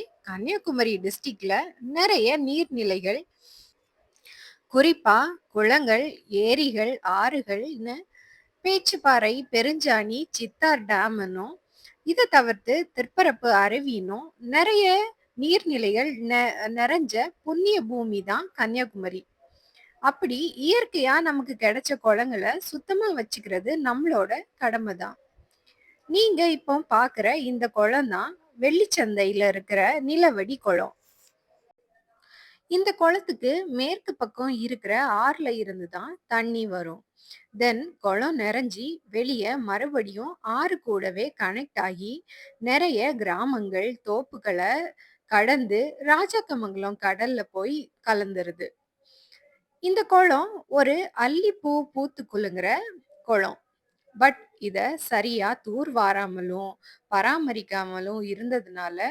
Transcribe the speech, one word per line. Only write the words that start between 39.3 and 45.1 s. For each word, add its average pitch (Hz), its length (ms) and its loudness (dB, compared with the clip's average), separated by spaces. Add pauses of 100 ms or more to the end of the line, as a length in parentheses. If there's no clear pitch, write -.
மறுபடியும் 233 840 -4
ஆறு 285 400 -4
கூடவே 190 460 -4 (120)
கனெக்ட் 214 420 -6
ஆகி 190 320 -6 (460)
நிறைய 269 540 2
கிராமங்கள், 208 760 -2 (160)
தோப்புகளை 208 680 -2 (580)